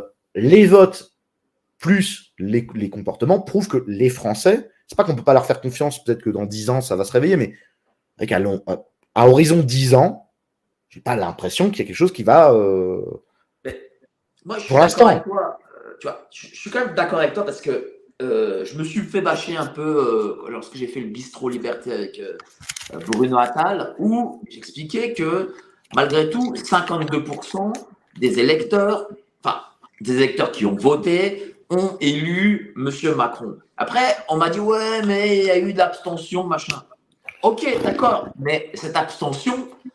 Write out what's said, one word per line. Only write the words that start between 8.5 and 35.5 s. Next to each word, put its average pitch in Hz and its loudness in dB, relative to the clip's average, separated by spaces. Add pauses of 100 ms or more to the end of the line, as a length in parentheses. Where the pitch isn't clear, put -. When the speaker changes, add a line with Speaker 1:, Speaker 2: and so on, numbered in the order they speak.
Speaker 1:
à, 92 -4 (340)
à 120 8
horizon 156 8
dix 131 2
ans, 151 4 (580)
j'ai - -20
pas 123 -4
l'impression 92 -2
qu'il 202 -6
y - -6
a - -2
quelque 92 -14
chose 180 2
qui 113 -10
va, 143 8
euh, 95 2 (600)
Speaker 2:
Mais 131 -12 (640)
moi, 202 -12
je 208 -8
suis - -12
Speaker 1:
pour 135 4
Speaker 2:
d'accord - 8
Speaker 1:
l'instant. 175 8
Speaker 2:
avec 175 4
toi, 190 -4 (260)
euh, - -20 (100)
tu - -10
vois, - -12
je, - -20
je - -20
suis 202 -14
quand 247 -2
même 175 -6
d'accord 165 0
avec 147 0
toi 202 -4
parce - -8
que, - -6 (300)
euh, 107 -2
je 131 -14
me 156 -6
suis 160 -4
fait 190 -4
bâcher 160 -2
un 151 -6
peu, 151 -12 (600)
euh, 117 -14
lorsque 113 -14
j'ai 127 -8
fait 127 -10
le 110 -10
bistrot 123 -10
Liberté 120 -8
avec, 104 -10
euh, 95 -14 (680)
Bruno 123 0
Attal, 160 -2
où 226 -2
j'expliquais 220 -8
que, 165 -4 (400)
malgré 147 2
tout, 240 -4
cinquante-deux 156 -2
pour 143 -12
cent 196 -6 (480)
des 120 2
électeurs, 208 0 (340)
enfin, 123 -4 (420)
des 123 -2
électeurs 135 0
qui - -4
ont 101 0
voté, 175 0 (160)
ont 185 -2
élu 170 -2
Monsieur 139 -4
Macron. 117 -4 (180)
Après, 240 0 (140)
on 160 0
m'a 165 2
dit, « 196 -4
Ouais, 220 -2
mais 202 2
il 196 2
y 190 2